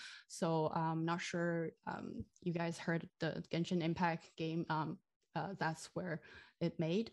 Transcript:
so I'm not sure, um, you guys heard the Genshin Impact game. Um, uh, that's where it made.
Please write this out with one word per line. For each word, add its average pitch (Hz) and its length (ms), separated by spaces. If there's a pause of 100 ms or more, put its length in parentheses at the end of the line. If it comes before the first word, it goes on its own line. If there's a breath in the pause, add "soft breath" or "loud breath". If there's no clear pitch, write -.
(280 loud breath)
so 160 460
I'm 160 320
not 170 160
sure, 170 500 (160)
um, - 380 (160)
you 175 120
guys 170 240
heard 165 320 (100)
the 165 320
Genshin 170 320
Impact 170 540
game. 165 320
Um, 156 300 (360)
uh, 156 240
that's 156 360
where 170 260 (380 soft breath)
it 170 200
made. 175 340